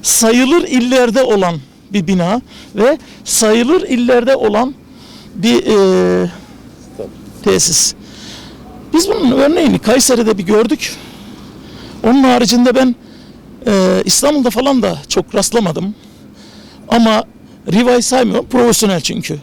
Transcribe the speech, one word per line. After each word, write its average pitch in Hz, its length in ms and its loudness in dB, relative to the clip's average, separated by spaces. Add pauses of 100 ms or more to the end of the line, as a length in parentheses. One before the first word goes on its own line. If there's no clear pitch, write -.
sayılır 254 640 2
illerde 247 560 2
olan 190 340 0 (360)
bir 190 140 -2
bina 190 340 0 (340)
ve 247 220 2 (260)
sayılır 233 580 0
illerde 247 540 0
olan 226 400 -2 (600)
bir, 233 300 0 (580)
e, 175 60 -4 (1120)
tesis. - 500 0 (1000)
Biz 339 140 2
bunun 392 240 0
örneğini 277 480 2
Kayseri'de 226 580 0
bir 196 60 -6
gördük. 214 520 0 (1080)
Onun 262 200 4
haricinde 247 520 2
ben, 254 200 2 (720)
e, 185 380 2
İstanbul'da 269 440 0
falan 254 320 0
da 180 160 -2 (120)
çok - 260 -4
rastlamadım. 196 600 -2 (960)
Ama 226 340 2 (480)
Riva'yı 247 320 2
saymıyorum, 233 420 0
profesyonel 220 560 2
çünkü. 160 420 -8